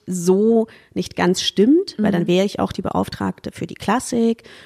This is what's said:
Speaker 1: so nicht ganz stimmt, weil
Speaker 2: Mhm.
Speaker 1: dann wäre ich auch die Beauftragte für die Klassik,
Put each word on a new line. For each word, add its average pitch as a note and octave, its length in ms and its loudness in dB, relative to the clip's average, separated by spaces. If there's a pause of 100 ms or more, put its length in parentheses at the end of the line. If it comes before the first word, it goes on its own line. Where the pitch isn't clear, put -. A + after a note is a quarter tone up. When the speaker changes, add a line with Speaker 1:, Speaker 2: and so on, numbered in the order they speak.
Speaker 1:
so G3 600 2 (260)
nicht - 220 -6
ganz F3+ 260 0
stimmt, C#4 560 2
weil - 140 0
Speaker 2:
Mhm. - 20 0
Speaker 1:
dann F3 140 0
wäre F#3 180 2
ich - 140 -6
auch F#3+ 120 -2
die F#3+ 120 -8
Beauftragte - 680 -6
für - 140 -10
die - 80 -14
Klassik, A3+ 680 -2 (220)